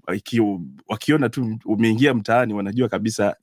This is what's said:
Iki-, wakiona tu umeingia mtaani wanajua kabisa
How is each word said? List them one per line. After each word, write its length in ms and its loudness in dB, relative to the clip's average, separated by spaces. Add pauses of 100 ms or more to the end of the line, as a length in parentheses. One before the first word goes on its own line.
(140)
Iki-, 460 0 (280)
wakiona 400 0
tu 360 -4
umeingia 500 2
mtaani 400 2
wanajua 340 -2
kabisa 540 -2